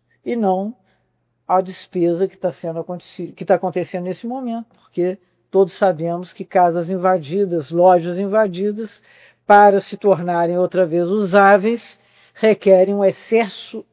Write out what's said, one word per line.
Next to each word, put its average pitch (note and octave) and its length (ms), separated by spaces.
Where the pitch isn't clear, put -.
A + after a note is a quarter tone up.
e A#3+ 120
não G3+ 400
à F3+ 120
despesa F3+ 680
que - 100
tá F3+ 140
sendo E3 280
aconteci-, F3 520
que - 140
tá G3 100
acontecendo F3+ 480
nesse F3+ 240
momento, A#3 480
porque F3+ 420
todos F#3+ 240
sabemos F3 600
que - 100
casas F3 460
invadidas, F3 800
lojas F3 480
invadidas, G3+ 840
para G3+ 320
se G3 180
tornarem F3 600
outra F3+ 280
vez E3+ 220
usáveis, G3+ 920
requerem G3 600
um G3+ 120
excesso A3 880